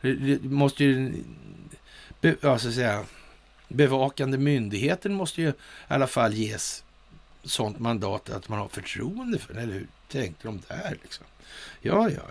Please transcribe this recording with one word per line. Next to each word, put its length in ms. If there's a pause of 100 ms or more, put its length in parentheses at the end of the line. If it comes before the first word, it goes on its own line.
Det, 120
det 360
måste 340
ju 300 (1080)
be-, 200
ja, 180
så 80
att 60
säga, 320 (600)
bevakande 720
myndigheten 760
måste 280
ju 80
i 40 (340)
alla 200
fall 260
ges 480 (600)
sånt 360
mandat 500
att 200
man 100
har 80
förtroende 720
för 140
den, 100
eller 100
hur 140 (200)
tänkte 400
de 200
där, 340
liksom? 240 (560)
Ja, 280
ja, 220